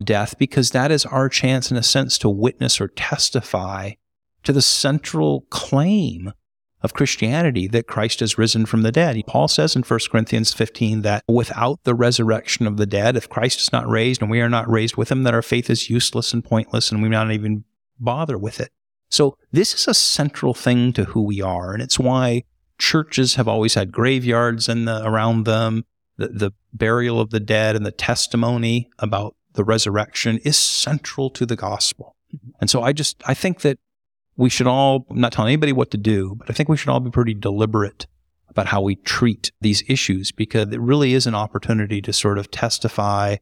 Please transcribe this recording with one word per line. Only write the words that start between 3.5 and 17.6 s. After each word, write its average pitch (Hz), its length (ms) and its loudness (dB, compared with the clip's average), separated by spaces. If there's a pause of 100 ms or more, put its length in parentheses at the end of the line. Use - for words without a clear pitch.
to 139 100 0
the 135 80 4
central 147 880 0
claim 135 840 0 (500)
of - 120 -2
Christianity, 131 760 0
that 117 180 0
Christ 113 320 -2
has 113 180 -2
risen 110 280 2
from 113 180 2
the 113 80 2
dead. 143 360 2
Paul 139 200 2
says 151 280 2
in 131 60 2
First - 300 -2
Corinthians 113 420 0
fifteen 110 480 0
that 104 260 0
without 120 560 0
the 120 120 2
resurrection 117 720 2
of 104 100 -2
the 104 80 0
dead, 104 320 0
if - 100 -6
Christ 120 320 -2
is - 140 0
not 117 160 -2
raised 113 320 0
and 107 80 -2
we 113 100 2
are 117 100 2
not 113 200 0
raised 110 260 0
with 113 160 -2
him, 131 120 0
that 120 100 2
our 117 80 2
faith 120 280 -2
is 120 200 0
useless 120 420 0
and 120 140 -2
pointless 110 460 0
and 107 100 0
we 110 80 0
not 110 220 0
even 107 320 -2 (360)